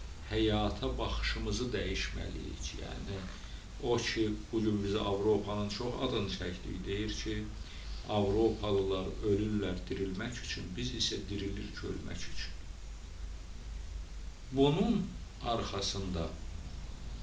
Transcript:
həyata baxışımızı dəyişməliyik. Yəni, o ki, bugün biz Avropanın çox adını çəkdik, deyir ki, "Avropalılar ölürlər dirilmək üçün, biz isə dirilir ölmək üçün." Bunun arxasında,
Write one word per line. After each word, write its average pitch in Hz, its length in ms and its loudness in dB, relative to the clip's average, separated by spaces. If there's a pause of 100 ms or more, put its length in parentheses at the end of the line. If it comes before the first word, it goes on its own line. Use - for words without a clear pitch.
(300)
həyata 107 680 4
baxışımızı 110 760 0
dəyişməliyik. 92 920 -2 (160)
Yəni, - 340 -4 (640)
o 120 140 6
ki, 113 300 2 (240)
bugün 107 320 4
biz 98 120 2
Avropanın 104 720 2
çox 123 320 -2
adını 113 280 2
çəkdik, 92 560 -4
deyir 104 280 0
ki, 107 300 -2 (680)
"Avropalılar 101 960 4 (200)
ölürlər 101 640 4
dirilmək 95 540 -2
üçün, 92 340 -4
biz 120 140 0
isə 110 260 0 (120)
dirilir - 440 -4 (160)
ölmək - 320 -4 (120)
üçün." - 200 -2 (2000)
Bunun 156 560 6 (380)
arxasında, 95 840 0 (920)